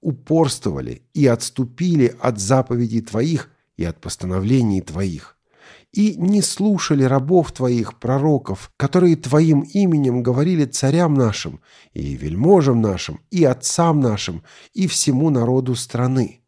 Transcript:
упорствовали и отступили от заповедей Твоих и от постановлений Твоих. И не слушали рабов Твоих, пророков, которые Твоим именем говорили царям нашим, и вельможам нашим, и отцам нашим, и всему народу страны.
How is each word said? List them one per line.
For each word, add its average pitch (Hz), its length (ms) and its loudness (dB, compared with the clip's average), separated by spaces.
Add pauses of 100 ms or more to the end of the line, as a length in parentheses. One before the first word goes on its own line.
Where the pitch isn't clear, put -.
упорствовали 131 1000 -2 (100)
и 147 140 2
отступили 127 920 0
от 120 200 -2
заповедей 120 640 0
Твоих 127 500 -4 (260)
и 85 80 -4
от 85 160 -8
постановлений 98 800 -2
Твоих. 87 560 -8 (560)
И 208 220 0
не 190 260 0
слушали 185 640 0
рабов 139 480 2
Твоих, 123 480 -2
пророков, 135 760 -2
которые 175 380 2
Твоим 151 460 2
именем 147 640 0
говорили 147 420 0
царям 151 480 0
нашим, 110 480 -2 (320)
и 71 220 -8
вельможам 120 680 2
нашим, 95 480 -4
и 175 140 2
отцам 151 560 0
нашим, 104 440 -4 (300)
и 185 140 -2
всему 147 420 0
народу 127 460 0
страны. 123 720 -2